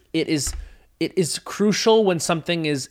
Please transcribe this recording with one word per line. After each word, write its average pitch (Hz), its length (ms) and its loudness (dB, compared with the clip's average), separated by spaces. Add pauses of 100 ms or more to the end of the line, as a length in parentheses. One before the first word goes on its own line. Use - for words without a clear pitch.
(140)
it 160 160 0
is, 143 240 -2 (460)
it - 180 -4
is 175 220 0
crucial 214 680 2
when 180 140 2
something 165 480 -2
is, 139 240 -2